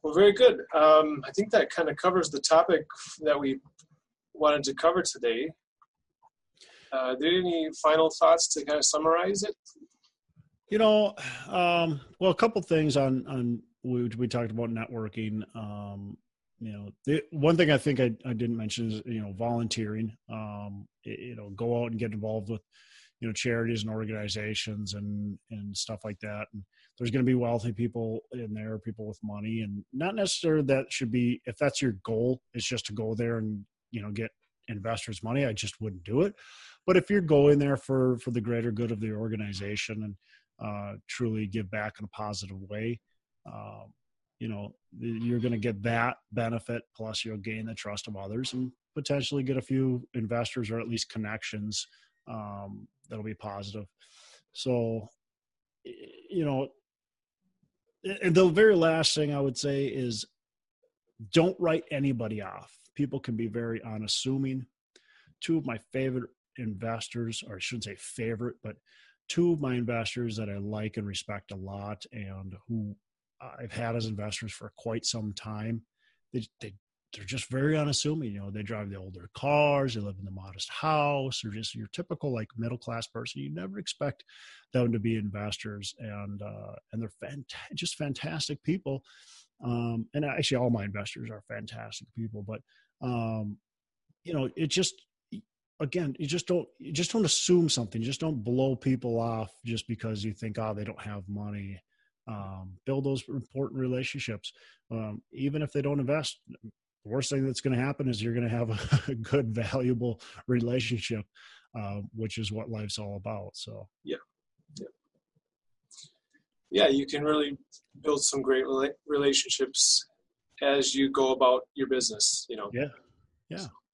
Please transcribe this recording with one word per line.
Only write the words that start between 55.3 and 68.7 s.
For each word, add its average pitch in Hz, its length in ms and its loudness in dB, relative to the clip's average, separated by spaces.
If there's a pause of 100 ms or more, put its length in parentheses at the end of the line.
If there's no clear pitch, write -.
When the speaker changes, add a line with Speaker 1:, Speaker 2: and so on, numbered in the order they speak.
Speaker 2:
y-, - 80 -14 (360)
you 170 160 0
know, 135 240 0 (1400)
a-, 196 200 -6
and 170 80 4
the 185 140 10
very 208 280 8
last 165 380 4
thing 147 200 2
I 143 60 0
would 139 180 0
say 139 280 0
is 120 400 -2 (1080)
don't 170 280 4
write 160 320 2
anybody 117 500 0
off. 95 320 -12 (220)
People 139 240 -2
can 117 160 -4
be 113 120 -2
very 113 360 -4
unassuming. 131 800 -2 (760)
Two 165 160 0
of - 80 -2
my 117 120 -4 (140)
favorite 127 400 -2 (260)
investors, 113 920 -6
or 101 100 -12
I - 20 -12
shouldn't 113 240 -6
say 101 160 -10
favorite, 113 640 -6
but 107 140 -10 (520)